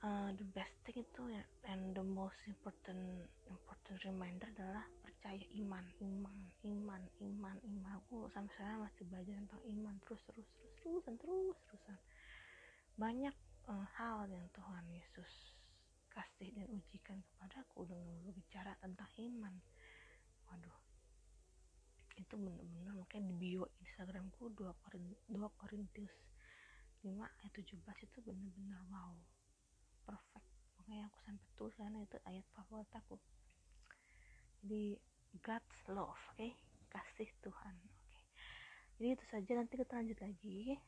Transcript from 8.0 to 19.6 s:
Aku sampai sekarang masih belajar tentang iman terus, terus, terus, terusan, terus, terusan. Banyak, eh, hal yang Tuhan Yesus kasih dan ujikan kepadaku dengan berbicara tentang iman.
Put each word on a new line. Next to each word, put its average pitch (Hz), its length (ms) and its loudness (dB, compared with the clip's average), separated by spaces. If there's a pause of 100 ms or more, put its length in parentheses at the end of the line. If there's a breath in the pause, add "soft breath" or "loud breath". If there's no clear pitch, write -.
Aku 226 260 0
sampai 202 240 0
sekarang 214 300 2
masih 202 240 -4
belajar 185 320 0
tentang 202 220 -4 (100)
iman 214 220 2 (100)
terus, 214 240 -2
terus, - 240 -6
terus, - 200 -14 (120)
terusan, 339 320 6
terus, 370 400 6 (100)
terusan. 208 320 -8 (1000 loud breath)
Banyak, 247 340 8 (380)
eh, 196 140 4 (100)
hal 220 320 4
yang 180 240 0
Tuhan 180 400 -2
Yesus 175 400 -8 (800)
kasih 190 400 -6
dan 202 200 0
ujikan 196 480 -4
kepadaku - 680 -6
dengan 175 360 -4
berbicara 196 560 -4
tentang 190 300 -4 (100)
iman. 226 340 0 (960 loud breath)